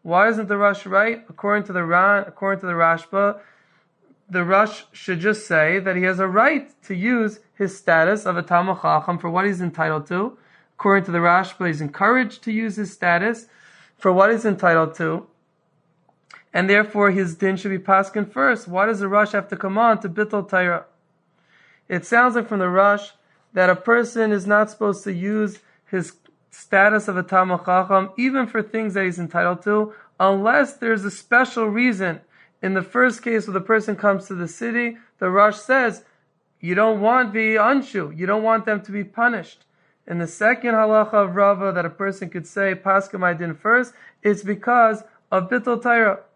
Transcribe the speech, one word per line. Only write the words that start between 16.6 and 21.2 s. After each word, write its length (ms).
therefore 400
his 240
din 240
should 140
be 80
paskin 520
first. 360
Why 180
does 140
the 80
Rosh 240
have 160
to 100
come 220
on 220
to 60
bittul 400
Torah? 380